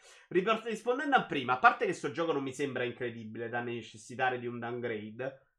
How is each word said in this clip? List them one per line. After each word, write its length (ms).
Riport-, 360
rispondendo 500
a 100
prima, 280
a 60
parte 260
che 80
sto 160
gioco 220
non 100
mi 120
sembra 320
incredibile 640
da 120
necessitare 800
di 80
un 100
downgrade 840